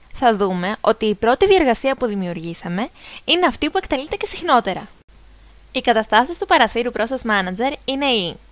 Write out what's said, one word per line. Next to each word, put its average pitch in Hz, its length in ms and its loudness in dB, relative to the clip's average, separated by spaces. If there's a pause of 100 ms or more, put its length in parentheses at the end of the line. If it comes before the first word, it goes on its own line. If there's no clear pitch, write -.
(140)
θα 233 220 2
δούμε 185 460 -2
ότι 220 240 2
η 208 100 2
πρώτη 254 320 2
διεργασία 269 480 4
που 254 100 -4
δημιουργήσαμε 175 840 -6 (360)
είναι 339 200 2
αυτή 294 240 0
που - 80 -2
εκτελείται 311 380 -4
και 403 100 -6
συχνότερα. 214 640 0 (840)
Οι 262 100 -4
καταστάσεις 220 560 2
του - 80 -6
παραθύρου 240 480 2
Process 240 360 -4
Manager 202 440 -2 (120)
είναι 269 200 -2
η 208 320 -2 (140)